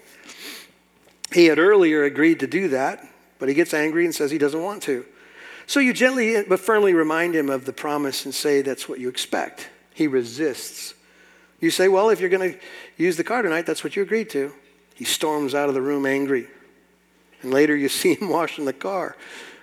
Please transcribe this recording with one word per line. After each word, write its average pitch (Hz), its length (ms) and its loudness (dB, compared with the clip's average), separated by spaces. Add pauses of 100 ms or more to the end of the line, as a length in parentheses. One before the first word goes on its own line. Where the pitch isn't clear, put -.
(1300)
He 175 140 8
had 151 120 6
earlier 165 460 6
agreed 143 380 2
to 135 60 -2
do 180 200 -2
that, 139 400 -4 (320)
but - 100 -2
he 139 60 0
gets 170 180 2
angry 156 320 0
and 165 80 -2
says 147 180 -2
he 156 60 -4
doesn't 147 240 0
want 202 220 -8
to. 131 220 -4 (600)
So - 120 0
you 254 140 4
gently 226 500 2
but 185 160 2
firmly 208 340 2
remind 165 420 0
him 143 140 0
of 135 160 -4
the 135 80 -8
promise 147 520 -4
and 135 80 -10
say 143 280 2
that's 131 260 -6
what 131 120 -10
you 127 100 -6
expect. - 580 -6 (260)
He 156 140 0
resists. 127 840 -4 (680)
You 165 120 2
say, 185 160 2
"Well, 196 220 4
if 185 100 2
you're 180 100 -2
gonna 185 260 0 (420)
use 165 200 0
the 165 60 -2
car 240 180 -2
tonight, 170 240 -2
that's - 180 -4
what 147 120 -8
you 202 80 0
agreed 220 280 -2
to." 139 220 -4 (400)
He 120 120 -14
storms 147 500 -2
out 143 140 0
of 135 60 -2
the 131 60 0
room 139 240 -2
angry. 135 420 0 (960)
And 127 120 -4
later 147 220 4
you 139 140 0
<laughs> - 0 -
see 170 260 2
him 196 140 -6
washing 156 360 -2
the 135 80 -4
car. 185 420 -6 (480)